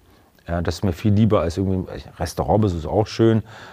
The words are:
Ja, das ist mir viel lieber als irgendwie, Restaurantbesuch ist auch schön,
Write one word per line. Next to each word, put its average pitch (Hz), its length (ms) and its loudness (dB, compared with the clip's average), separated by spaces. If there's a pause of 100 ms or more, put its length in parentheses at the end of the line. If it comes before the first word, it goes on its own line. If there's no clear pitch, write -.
(460)
Ja, 87 140 -4
das 87 140 -2
ist - 100 -6
mir 92 80 0
viel 101 220 0
lieber 104 260 4
als 82 160 -4
irgendwie, 95 340 -2 (280)
Restaurantbesuch 92 640 0
ist 78 60 -8
auch 104 200 0
schön, 113 360 2 (300)